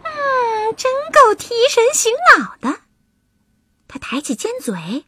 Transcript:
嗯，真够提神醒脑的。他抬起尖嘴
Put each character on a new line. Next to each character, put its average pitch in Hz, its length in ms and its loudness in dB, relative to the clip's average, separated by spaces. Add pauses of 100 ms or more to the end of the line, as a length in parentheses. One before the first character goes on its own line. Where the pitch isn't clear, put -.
嗯， 508 680 -4
真 - 160 -2 (220)
够 494 220 6
提 - 160 -10 (200)
神 453 220 2
醒 - 220 0 (240)
脑 226 240 -6
的。 277 160 -4 (1080)
他 - 120 -18
抬 269 240 -8
起 247 120 -4
尖 453 240 -6
嘴 190 500 -8